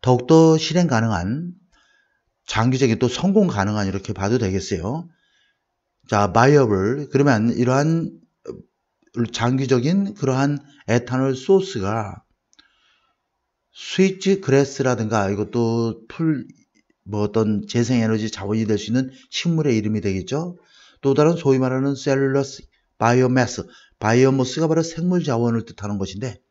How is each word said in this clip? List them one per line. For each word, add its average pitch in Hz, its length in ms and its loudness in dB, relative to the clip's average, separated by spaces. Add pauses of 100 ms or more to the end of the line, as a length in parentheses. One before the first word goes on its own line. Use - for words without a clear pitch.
더욱더 160 580 6
실행 160 280 0
가능한 113 640 -2 (920)
장기적인 123 520 2
또 123 100 2
성공 190 380 2
가능한 104 420 -2
이렇게 95 240 -6
봐도 98 260 0
되겠어요. 98 720 -4 (1000)
자, 101 240 2
viable. 127 800 2
그러면 123 400 2
이러한 147 720 0 (1120)
장기적인 135 840 0
그러한 139 440 -2 (300)
에탄올 127 480 0
소스가 113 840 -2 (1500)
스위치 190 680 0
그래스라든가 123 920 0
이것도 113 760 -2
풀, 160 380 -4 (580)
뭐 104 180 -4
어떤 104 440 0
재생에너지 110 640 0
자원이 107 360 -4
될 104 120 0
수 101 120 -8
있는 131 200 -2 (200)
식물의 156 460 0
이름이 107 240 -2
되겠죠. 131 560 -6 (440)
또 135 140 2
다른 151 220 4
소위 139 220 2
말하는 131 360 -2
셀룰러스 135 680 -2 (360)
바이오매스, 123 680 2 (320)
바이오머스가 131 720 2
바로 160 140 0
생물 175 400 -2
자원을 117 420 -2
뜻하는 101 340 -8
것인데 98 420 -8 (100)